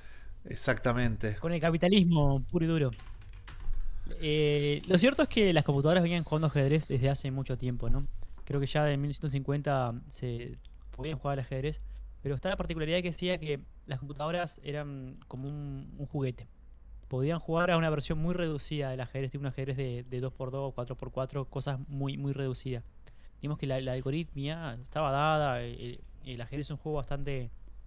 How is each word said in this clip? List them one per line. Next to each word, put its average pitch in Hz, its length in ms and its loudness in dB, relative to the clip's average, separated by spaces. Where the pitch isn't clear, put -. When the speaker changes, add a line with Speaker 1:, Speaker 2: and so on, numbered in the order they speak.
Speaker 1:
Exactamente. 117 920 2
Speaker 2:
Con 165 160 -2
el 170 80 -2
capitalismo 165 880 6
puro 170 160 2
y - 20 4
duro. 151 240 4
Eh, 147 680 4
lo 180 100 8
cierto 269 260 6
es - 60 2
que 202 240 6
las 156 100 6
computadoras 156 400 6
venían 170 200 2
jugando 156 240 2
ajedrez 143 400 4
desde 135 220 4
hace 139 220 0
mucho 131 260 -2
tiempo, 123 320 2
¿no? 135 180 6
Creo 143 160 0
que 139 80 0
ya 151 160 4
de 147 140 4
mil 143 120 0
novecientos 143 220 -4
cincuenta 139 600 2
se 120 480 -6
podían 147 200 -4
jugar 139 220 -2
al 123 60 -4
ajedrez, 139 340 -4
pero 143 140 -2
está 185 140 -4
la 196 80 0
particularidad 165 400 0
que 180 140 -2
decía 180 260 -2
que 151 240 -2
las 135 140 -4
computadoras 151 640 -4
eran 143 540 -8
como 131 180 -8
un, 143 500 -8
un 143 80 -8
juguete. 135 440 -2
Podían 143 320 0
jugar 170 320 2
a 170 60 6
una 165 120 4
versión 156 280 0
muy 165 160 2
reducida 151 560 -2
del 131 100 -4
ajedrez, 131 320 -4
tipo 139 120 -8
un 139 40 -2
ajedrez 131 300 -4
de, 123 260 -4
de 123 160 -6
dos 127 140 -4
por 127 180 -6
dos, 139 220 -4
cuatro 123 240 -4
por 131 140 -10
cuatro, 131 340 -4
cosas 135 420 -4
muy, 139 300 -2
muy 139 160 -2
reducidas. 131 500 -4
Digamos 147 160 -4
que - 80 -6
la, 131 140 0
la 131 140 -2
algoritmia 139 920 -4
estaba 147 280 0
dada, 143 500 4
el, 120 400 -8
el 123 160 -8
ajedrez 135 260 -6
es - 40 -8
un 143 60 -6
juego 151 200 -4
bastante, 139 520 -2